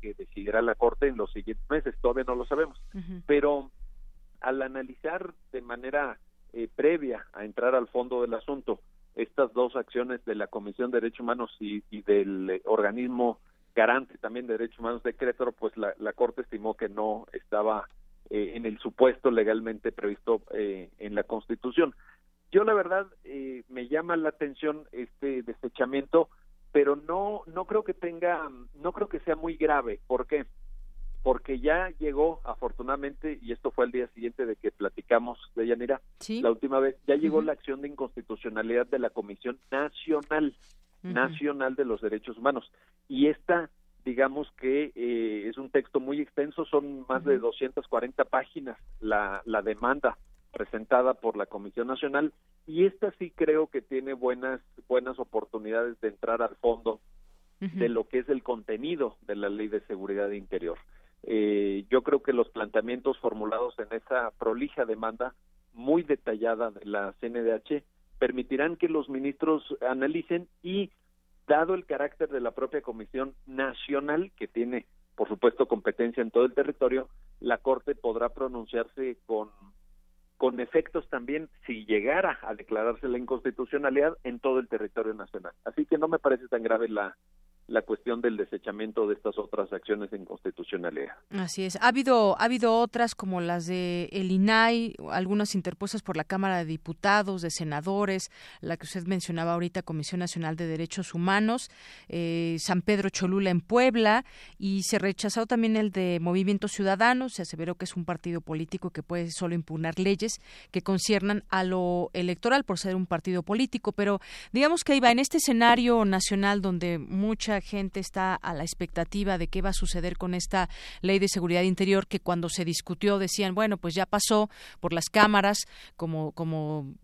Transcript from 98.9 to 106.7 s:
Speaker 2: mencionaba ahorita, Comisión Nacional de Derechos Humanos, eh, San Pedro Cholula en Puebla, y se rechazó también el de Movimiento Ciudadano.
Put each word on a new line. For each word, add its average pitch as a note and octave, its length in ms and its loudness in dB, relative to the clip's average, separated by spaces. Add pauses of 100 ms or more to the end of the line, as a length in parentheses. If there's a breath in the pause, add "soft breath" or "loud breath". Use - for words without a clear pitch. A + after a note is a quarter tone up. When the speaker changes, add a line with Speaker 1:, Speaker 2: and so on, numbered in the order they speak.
Speaker 2:
mencionaba E3+ 480 -2
ahorita, F3 280 -2
Comisión D#3+ 360 -6
Nacional E3 380 -4
de E3+ 100 -4
Derechos E3 480 -6
Humanos, G3+ 560 2 (380 loud breath)
eh, E3 500 -2
San F3+ 240 0
Pedro G3 280 2
Cholula F#3+ 400 2
en F3 100 4
Puebla, A#3 640 6 (340 loud breath)
y G3 240 0
se G#3+ 160 0
rechazó G3+ 480 0
también A3+ 300 4
el G#3+ 160 2
de F3+ 280 2
Movimiento F#3+ 480 2
Ciudadano. A3+ 600 4